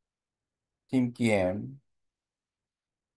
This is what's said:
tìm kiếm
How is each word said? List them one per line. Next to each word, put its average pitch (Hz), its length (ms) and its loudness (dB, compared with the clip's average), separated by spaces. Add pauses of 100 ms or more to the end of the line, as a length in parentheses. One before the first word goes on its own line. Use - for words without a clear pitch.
(880)
tìm 123 260 0
kiếm 110 640 0 (1400)